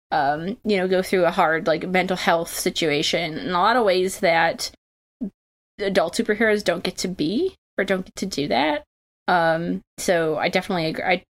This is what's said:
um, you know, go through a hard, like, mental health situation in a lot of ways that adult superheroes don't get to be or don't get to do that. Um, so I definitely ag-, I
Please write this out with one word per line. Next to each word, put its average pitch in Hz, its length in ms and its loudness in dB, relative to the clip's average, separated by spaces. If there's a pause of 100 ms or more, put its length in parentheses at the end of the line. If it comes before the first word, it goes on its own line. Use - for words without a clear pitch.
(100)
um, 156 540 -2
you 214 120 2
know, 185 120 0
go 185 140 2
through 185 220 2
a 170 60 4
hard, 165 360 2
like, 160 220 0
mental 185 300 0
health 170 340 0
situation 160 840 -2
in 135 100 -6
a 180 40 -2
lot 202 240 2
of 240 100 4
ways 185 340 2
that 165 500 2 (1080)
adult 185 360 0
superheroes 214 480 0
don't 175 220 -2
get - 140 -6
to 190 100 -4
be 202 460 -2 (240)
or 196 60 0
don't 190 200 -2
get - 120 -20
to 202 100 -6
do 147 220 -4
that. 294 360 0 (420)
Um, 170 540 2 (180)
so 165 380 2
I 156 120 -2
definitely 180 380 -2
ag-, - 140 -4
I 185 300 -2